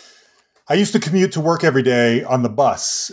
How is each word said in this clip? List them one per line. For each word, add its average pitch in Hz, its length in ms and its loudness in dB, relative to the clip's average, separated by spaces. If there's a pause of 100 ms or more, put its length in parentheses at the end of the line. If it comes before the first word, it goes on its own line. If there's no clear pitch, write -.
(680)
I 143 60 0
used 202 180 0
to 226 80 2
commute 185 320 0
to 160 80 -4
work 165 240 0
every 135 180 2
day 120 400 2
on 127 200 -2
the 117 80 -2
bus, 110 640 -2